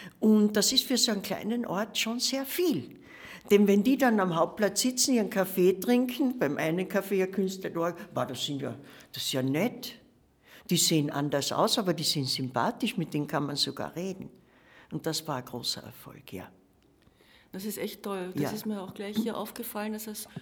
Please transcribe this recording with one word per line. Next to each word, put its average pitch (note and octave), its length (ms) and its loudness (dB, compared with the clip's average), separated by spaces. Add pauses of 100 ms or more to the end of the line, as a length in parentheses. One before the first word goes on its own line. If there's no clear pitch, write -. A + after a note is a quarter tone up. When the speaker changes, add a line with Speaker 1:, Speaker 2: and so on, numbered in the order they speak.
(180)
Speaker 1:
Und G#3+ 380 6
das G3+ 160 4
ist C4 120 4
für B3+ 120 0
so A3 160 4
einen G3 100 -4
kleinen A3+ 420 -4
Ort G#3 320 -4
schon A3+ 220 -2
sehr C4+ 260 -2
viel. C4+ 540 -2 (540)
Denn G3+ 160 8
wenn G3+ 160 6
die C4 120 4
dann A#3+ 220 4
am F#3 160 2
Hauptplatz F#3 460 2
sitzen, B3+ 340 2
ihren G3+ 160 2
Kaffee F#3+ 480 4
trinken, B3 640 2
beim C#3+ 160 2
einen E3+ 320 0
Kaffee F#3+ 340 0
ein F#3 80 0
Künstler F#3+ 400 -2
da, E3+ 240 -2 (180)
"Wow, B2 140 -2
das B2 180 -6
sind C#3+ 160 -4
ja, B2 140 -6 (380)
das - 100 -10
ist - 100 -4
ja C3+ 100 0
nett. D3+ 520 -2 (760)
Die F3 80 2
sehen D#3 340 2
anders C#3+ 420 -2
aus, A3 260 4
aber F3+ 160 2
die D#3 80 -4
sind C#3 260 0
sympathisch, C#3 680 0
mit D#3+ 180 -4
denen D3 140 -2
kann D3 180 -2
man C#3+ 80 -6
sogar - 400 -4
reden." F#3 340 -8 (640)
Und D#3 160 -8
das D#3 220 -4
war C#3+ 80 -4
ein B2+ 80 -8
großer - 400 -6
Erfolg, - 480 -18
ja. F#2 160 -10 (1040)
Speaker 2:
Das F#3+ 120 -10
ist G#3+ 140 -6
echt G#3+ 240 -8
toll. F#3 320 -6
Das - 80 -2
Speaker 1:
Ja. G3 80 0
Speaker 2:
ist G#3+ 160 -8
mir G#3 160 -4
auch F#3+ 100 -12
gleich G#3 240 -8
hier A3 200 -2
aufgefallen, G#3+ 580 -6
dass G#3+ 140 -10
es G#3+ 200 -12 (120)